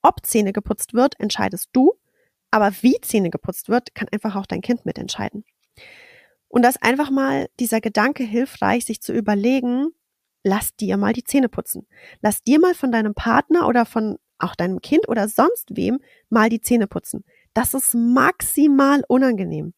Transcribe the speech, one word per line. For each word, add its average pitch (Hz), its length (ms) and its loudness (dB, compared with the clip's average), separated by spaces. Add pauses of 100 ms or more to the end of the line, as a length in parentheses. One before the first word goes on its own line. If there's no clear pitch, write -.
Ob - 240 2
Zähne 208 280 0
geputzt - 400 -6
wird, 240 260 0
entscheidest 196 540 -4
du, 285 200 4 (560)
aber 208 220 2 (100)
wie 269 200 4
Zähne 196 280 0
geputzt - 400 -10
wird, 240 240 -2
kann - 180 -10
einfach 214 240 -6
auch 196 100 -6
dein 180 160 -8
Kind - 240 -4
mitentscheiden. - 580 -8 (1040)
Und - 140 0
da 240 80 6
ist - 120 -6
einfach 269 300 0
mal 269 380 -2 (100)
dieser 226 220 -2
Gedanke 226 420 -2
hilfreich, 226 600 -2
sich - 160 -10
zu - 100 -10
überlegen, 247 800 0 (540)
„Lass 196 320 -2
dir 196 200 -4
mal 202 160 0
die 247 120 -4
Zähne 262 260 0
putzen.“ - 360 -10 (360)
Lass 208 220 -2
dir 285 160 4
mal 359 140 4
von 262 180 -2
deinem 220 220 0
Partner 311 540 2
oder 240 180 2
von 220 320 -4 (200)
auch - 180 -6
deinem 180 260 -4
Kind 359 260 0
oder 214 200 -2
sonst 330 480 0
wem 208 240 -2 (300)
mal 220 200 4
die 226 120 -2
Zähne 233 260 2
putzen. - 360 -10 (300)
Das 240 200 -2
ist 269 220 -2
maximal 277 1120 4
unangenehm. 190 720 0